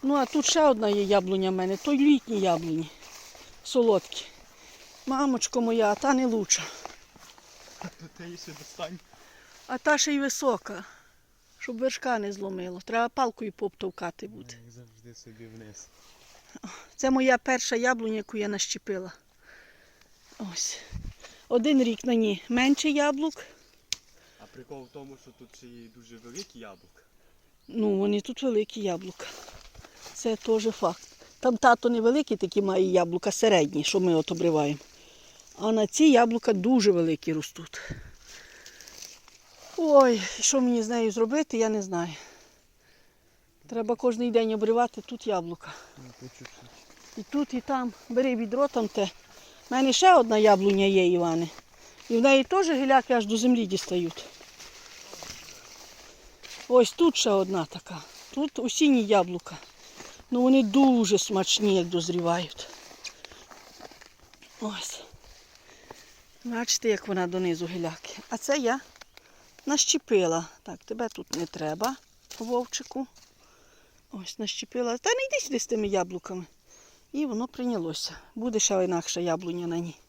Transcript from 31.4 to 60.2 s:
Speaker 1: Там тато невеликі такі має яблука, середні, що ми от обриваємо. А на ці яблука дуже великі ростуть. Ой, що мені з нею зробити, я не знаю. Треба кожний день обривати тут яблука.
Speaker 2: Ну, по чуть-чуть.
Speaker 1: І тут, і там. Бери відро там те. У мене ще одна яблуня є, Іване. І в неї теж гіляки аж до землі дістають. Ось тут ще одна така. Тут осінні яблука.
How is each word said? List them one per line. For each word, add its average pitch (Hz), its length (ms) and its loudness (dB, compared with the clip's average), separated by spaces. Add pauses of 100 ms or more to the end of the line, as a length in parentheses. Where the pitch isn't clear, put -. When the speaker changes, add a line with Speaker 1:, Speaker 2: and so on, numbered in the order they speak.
Speaker 1:
Там 254 160 2
тато 240 340 6
невеликі 233 460 2
такі 196 260 -2
має 190 280 2
яблука, 180 420 2
середні, 160 520 2
що - 160 0
ми 180 140 4
от 156 180 0
обриваємо. 156 460 0 (800)
А 220 140 -2
на 214 140 2
ці - 180 2
яблука 233 480 6
дуже 208 400 4
великі 165 400 0
ростуть. - 480 -10 (2000)
Ой, 269 460 6 (180)
що 269 200 2
мені 240 220 2
з 214 60 -4
нею 226 220 0
зробити, 233 480 -2
я 226 100 2
не 214 140 -2
знаю. 175 300 -4 (1600)
Треба 226 260 -2
кожний 240 360 0
день 226 240 2
обривати 226 460 0
тут - 260 -12
яблука. 170 480 -4 (240)
Speaker 2:
Ну, 127 120 -20 (100)
по 127 60 -18 (120)
чуть-чуть. - 320 -20 (460)
Speaker 1:
І 220 60 -12
тут, 285 320 -4
і 247 60 -4
там. 254 320 -4 (160)
Бери 254 280 0
відро 233 320 -2
там 226 200 -2
те. - 140 -2 (680)
У 254 40 -4
мене 262 180 2
ще 370 220 8
одна 226 240 6
яблуня 196 460 6
є, 190 220 4
Іване. 170 420 2 (600)
І 233 80 0
в 226 40 4
неї 269 240 6
теж 370 260 0
гіляки 262 440 2
аж 226 120 2
до 214 100 -2
землі 233 300 2
дістають. 180 580 -4 (2500)
Ось 247 240 6
тут 339 240 4
ще - 140 2
одна 190 340 2
така. 170 380 -14 (320)
Тут 294 240 -4
осінні 254 460 2
яблука. 180 520 0 (760)